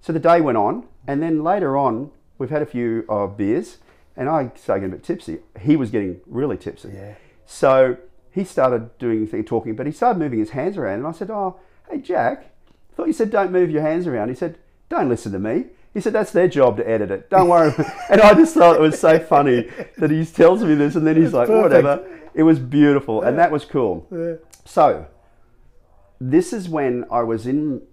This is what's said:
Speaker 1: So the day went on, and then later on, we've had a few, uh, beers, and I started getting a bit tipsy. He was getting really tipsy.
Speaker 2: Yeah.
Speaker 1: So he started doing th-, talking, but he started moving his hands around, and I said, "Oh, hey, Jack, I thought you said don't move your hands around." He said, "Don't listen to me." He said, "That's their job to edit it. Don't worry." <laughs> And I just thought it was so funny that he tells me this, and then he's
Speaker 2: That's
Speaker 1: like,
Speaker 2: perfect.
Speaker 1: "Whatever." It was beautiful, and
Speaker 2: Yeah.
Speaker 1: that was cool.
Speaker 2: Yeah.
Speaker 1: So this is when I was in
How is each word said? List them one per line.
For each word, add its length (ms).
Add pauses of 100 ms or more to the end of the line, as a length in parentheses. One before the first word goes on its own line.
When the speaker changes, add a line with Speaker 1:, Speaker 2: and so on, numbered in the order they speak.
Speaker 1:
So 100
the 80
day 220
went 160
on, 260 (240)
and 140
then 220
later 340
on, 320 (300)
we've 100
had 140
a 20
few, 420
uh, 200
beers, 500 (400)
and 100
I 280
started 260
getting 120
a 40
bit 60
tipsy. 340 (220)
He 180
was 140
getting 260 (100)
really 300
tipsy. 360
Speaker 2:
Yeah. 200 (320)
Speaker 1:
So 520 (340)
he 120
started 540
doing 300
th-, 180
talking, 300
but 100
he 60
started 280
moving 200
his 120
hands 260
around, 220
and 80
I 40
said, 180
"Oh, 280 (320)
hey, 100
Jack, 460 (460)
I 40
thought 120
you 60
said 160
don't 220
move 180
your 140
hands 240
around." 220
He 60
said, 220 (320)
"Don't 180
listen 260
to 60
me." 280 (260)
He 80
said, 120
"That's 180
their 160
job 300
to 120
edit 220
it. 180
Don't 200
worry." 220 (200)
<laughs> 180
And 120
I 120
just 220
thought 220
it 40
was 180
so 200
funny 480 (320)
that 100
he 160
tells 380
me 100
this, 220
and 100
then 100
he's 180
Speaker 2:
That's 0
Speaker 1:
like, 140
Speaker 2:
perfect. 360
Speaker 1:
"Whatever." 200 (300)
It 100
was 140
beautiful, 640
and 160
Speaker 2:
Yeah. 60
Speaker 1:
that 80
was 140
cool. 460
Speaker 2:
Yeah. 240 (300)
Speaker 1:
So 400 (1120)
this 340
is 160
when 420
I 120
was 220
in 360 (120)